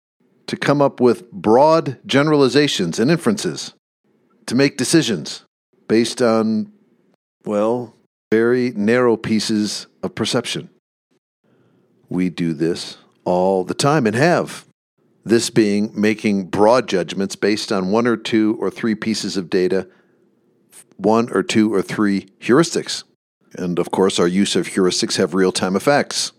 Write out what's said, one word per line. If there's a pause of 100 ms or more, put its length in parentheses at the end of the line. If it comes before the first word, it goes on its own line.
(480)
to
come
up
with
broad
generalizations
and
inferences, (720)
to
make
decisions (420)
based
on, (720)
well, (360)
very
narrow
pieces (160)
of
perception. (1400)
We
do
this (260)
all
the
time
and
have. (600)
This
being
making
broad
judgments
based
on
one
or
two
or
three
pieces
of
data, (1080)
one
or
two
or
three (100)
heuristics. (500)
And
of
course,
our
use
of
heuristics
have
real-time
effects.